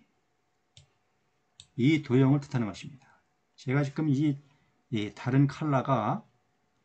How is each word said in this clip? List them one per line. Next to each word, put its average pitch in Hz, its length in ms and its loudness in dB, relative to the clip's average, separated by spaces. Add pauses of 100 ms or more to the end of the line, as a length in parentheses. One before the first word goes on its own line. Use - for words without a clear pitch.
(1800)
이 147 260 2
도형을 135 380 4
뜻하는 123 280 -4
것입니다. - 400 -14 (480)
제가 135 280 -2
지금 156 260 -4
이, 143 320 0 (480)
이 104 240 -4
다른 135 340 2
컬러가 139 760 -2 (600)